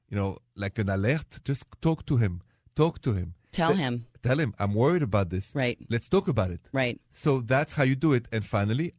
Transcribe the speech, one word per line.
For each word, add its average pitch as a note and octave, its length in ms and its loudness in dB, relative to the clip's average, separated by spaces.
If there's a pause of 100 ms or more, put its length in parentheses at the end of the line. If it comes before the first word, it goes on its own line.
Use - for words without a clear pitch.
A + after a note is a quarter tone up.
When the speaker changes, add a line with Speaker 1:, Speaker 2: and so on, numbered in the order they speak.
(100)
Speaker 1:
you G2 60 -6
know, G2 220 -2 (180)
like G2 220 -4
an G2+ 100 0
alert, G#2 560 -2
just C#3 200 -6 (180)
talk D#3+ 240 0
to C#3+ 100 0
him. F#2 260 0 (340)
Talk E3 260 2
to B2 120 0
him. F2 200 -4 (180)
Speaker 2:
Tell E3 180 2
Speaker 1:
Th- F#3+ 100 2
Speaker 2:
him. A#2+ 260 -2 (160)
Speaker 1:
Tell B2+ 180 0
him, A#2+ 180 -2
"I'm G2+ 160 -2
worried D3+ 280 2
about G2 280 0
this. F#2 240 -6
Speaker 2:
Right. B2+ 240 -2 (120)
Speaker 1:
Let's A#2 180 -2
talk F#3+ 200 2
about G#2 220 0
it." F2 100 -8 (120)
Speaker 2:
Right. B2+ 280 0 (100)
Speaker 1:
So C3+ 300 0
that's C3 340 0
how D3+ 100 0
you C3 120 2
do D#3 180 2
it. A#2+ 180 0
And G#2+ 120 -2
finally, A2+ 540 -2